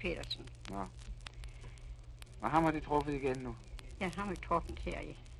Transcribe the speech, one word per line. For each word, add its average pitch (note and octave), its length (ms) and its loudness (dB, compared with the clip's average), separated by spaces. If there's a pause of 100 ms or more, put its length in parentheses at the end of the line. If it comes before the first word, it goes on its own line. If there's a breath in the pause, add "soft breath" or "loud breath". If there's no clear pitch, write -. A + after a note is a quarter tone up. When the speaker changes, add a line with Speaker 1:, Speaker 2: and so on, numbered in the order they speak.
Speaker 1:
Petersen. - 480 -2 (200)
Speaker 2:
Nå. G2 100 -2 (1600 loud breath)
Og A#2 100 2
ham D#3+ 120 10
har D#3+ 80 8
de D#3 80 4
truffet D3 340 4
igen C3 260 4
nu? B2 160 -4 (460)
Speaker 1:
Ja, F#3 140 2
ham G3+ 120 -2
har F#3+ 60 0
vi - 140 -4
truffet - 320 2
her D#3+ 200 -2
i, D3 180 -8 (220)